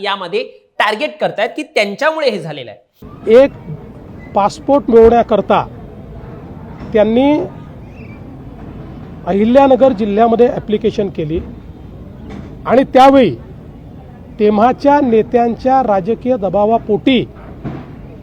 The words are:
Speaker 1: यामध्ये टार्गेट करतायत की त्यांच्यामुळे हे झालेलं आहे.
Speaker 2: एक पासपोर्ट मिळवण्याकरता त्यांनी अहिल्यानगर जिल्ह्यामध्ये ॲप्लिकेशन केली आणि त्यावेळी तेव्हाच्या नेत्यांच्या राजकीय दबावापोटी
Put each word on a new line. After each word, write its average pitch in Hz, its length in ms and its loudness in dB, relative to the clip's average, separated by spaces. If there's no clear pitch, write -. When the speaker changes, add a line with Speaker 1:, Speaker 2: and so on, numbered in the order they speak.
Speaker 1:
यामध्ये 196 480 -6
टार्गेट 285 400 -2
करतायत 196 320 -4
की - 140 -10
त्यांच्यामुळे 247 680 -2
हे 202 100 -2
झालेलं 147 320 -12
आहे. - 320 -20
Speaker 2:
एक 277 80 2
पासपोर्ट 208 560 0
मिळवण्याकरता 226 760 4
त्यांनी 233 460 2
अहिल्यानगर 247 640 4
जिल्ह्यामध्ये 220 560 2
ॲप्लिकेशन 208 600 -2
केली 151 300 -6
आणि 233 180 4
त्यावेळी 262 520 6
तेव्हाच्या 240 640 4
नेत्यांच्या 240 840 0
राजकीय 214 540 -2
दबावापोटी 208 880 0